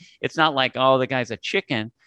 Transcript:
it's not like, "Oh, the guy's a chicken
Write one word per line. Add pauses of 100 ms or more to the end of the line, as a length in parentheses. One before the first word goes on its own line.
(200)
it's
not
like,
"Oh,
the
guy's
a
chicken (140)